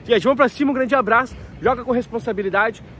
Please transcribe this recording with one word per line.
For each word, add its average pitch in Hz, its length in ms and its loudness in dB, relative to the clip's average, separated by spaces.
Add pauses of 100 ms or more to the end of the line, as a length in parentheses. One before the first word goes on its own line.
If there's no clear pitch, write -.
Gente, 220 180 2
vamos 247 140 4
pra 262 100 4
cima, 277 220 0
um 277 40 0
grande 262 200 0
abraço, 247 420 2 (240)
joga 254 240 0
com 247 80 -2
responsabilidade, 214 920 -2 (180)